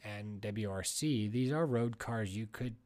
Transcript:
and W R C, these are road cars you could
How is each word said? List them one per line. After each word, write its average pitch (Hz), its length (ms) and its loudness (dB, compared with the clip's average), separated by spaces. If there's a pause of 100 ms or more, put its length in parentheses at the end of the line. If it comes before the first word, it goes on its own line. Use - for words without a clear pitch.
and 104 380 -6
W 104 280 0
R 95 140 -2
C, 131 420 2
these 123 240 2
are 156 160 2
road 120 320 2
cars 110 380 -2
you 110 100 -4
could 117 400 -6